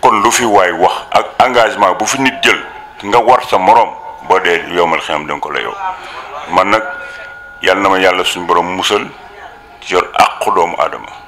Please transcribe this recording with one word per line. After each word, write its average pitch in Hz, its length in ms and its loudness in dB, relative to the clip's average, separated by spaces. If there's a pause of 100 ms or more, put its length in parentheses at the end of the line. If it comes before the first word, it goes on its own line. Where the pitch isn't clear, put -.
Kon 110 220 2
lu 113 100 4
fi 123 120 0
waay 98 280 4
wax 85 220 2 (160)
ak 110 160 2 (180)
engagement 107 520 2
bu 107 100 -2
fi 131 140 -4
nit 131 120 2 (100)
jël, 107 160 -2 (440)
nga 104 160 2
war 123 280 4
sa 101 120 0
morom, 104 320 4 (380)
boo - 120 4
dee 87 220 0 (100)
yowmal 82 280 2
xiyam 76 260 -4
da 76 80 -6
nga 71 60 -8
ko 76 100 -8
la 67 100 -4
yow. 57 140 -8 (800)
Man 92 180 2
nag, 110 120 2 (800)
yal 92 200 2
na 98 100 2
ma 95 80 4
yàlla 92 260 2
suñu 90 220 -4
borom 87 200 2 (100)
musal 98 300 -2 (760)
ci - 140 -10
yor 90 200 2
àqu - 400 0
doomu 87 240 0
aadama. 67 280 -2 (220)